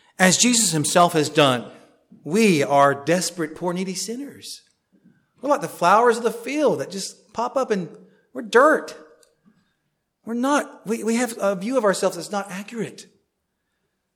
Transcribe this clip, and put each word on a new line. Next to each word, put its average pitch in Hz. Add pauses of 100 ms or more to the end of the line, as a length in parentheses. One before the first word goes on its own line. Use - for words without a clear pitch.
(200)
as 185
Jesus 226
himself 170
has 151
done. 127 (520)
We 175
are 143
desperate, 160
poor, 175
needy 185
sinners. - (800)
We're 277
like 262
the 165
flowers 220
of 233
the 226
field 254
that 143
just -
pop 240
up 254
and 180 (440)
we're 254
dirt. 254 (1300)
We're 220
not, 269
we, 220
we 226
have 233
a 202
view 220
of 220
ourselves 185
that's 165
not 196
accurate. 190 (1080)